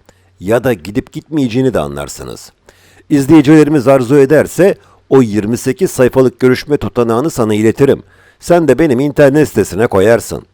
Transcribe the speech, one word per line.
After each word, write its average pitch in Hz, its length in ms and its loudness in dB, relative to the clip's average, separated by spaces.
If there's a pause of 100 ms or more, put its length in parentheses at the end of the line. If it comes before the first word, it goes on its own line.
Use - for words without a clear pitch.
(400)
Ya 107 240 -4
da 127 100 -2
gidip 104 380 -10
gitmeyeceğini 131 600 -4
de 95 60 -2
anlarsınız. 71 720 -12 (580)
İzleyicilerimiz 147 800 4
arzu 135 300 2
ederse 143 580 2 (340)
o 135 120 6
yirmi 107 360 -2
sekiz 131 340 -4
sayfalık 131 480 0
görüşme 127 380 -2
tutanağını 117 520 -4
sana 110 240 -4
iletirim. 110 500 0 (360)
Sen 170 280 0
de 127 120 2
benim 160 200 0
internet 143 480 2
sitesine 104 400 -2
koyarsın. 98 560 0 (100)